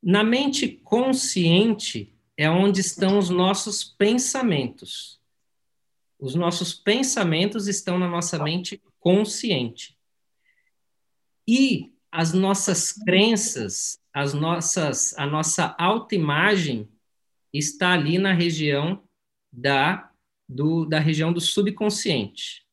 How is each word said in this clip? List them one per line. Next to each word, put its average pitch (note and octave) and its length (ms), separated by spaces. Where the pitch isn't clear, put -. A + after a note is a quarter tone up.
Na G3+ 220
mente C4+ 440
consciente G#3 1500
é D3+ 120
onde F#3+ 320
estão F#3+ 380
os F#3 100
nossos F#3+ 560
pensamentos. G#3+ 1400
Os C3 160
nossos F3 380
pensamentos G3+ 920
estão F#3+ 320
na F3+ 100
nossa F3 340
mente F3 400
consciente. F#3 1000
E B3 460
as E3 220
nossas F#3+ 600
crenças, F#3+ 1080
as C#3+ 220
nossas, D#3+ 840
a C#3+ 80
nossa D#3 520
autoimagem E3+ 1080
está D3+ 400
ali E3 260
na G3 140
região D#3+ 680
da, C#3 600
do, D#3 380
da D#3 120
região D#3+ 340
do E3+ 80
subconsciente. G3+ 1300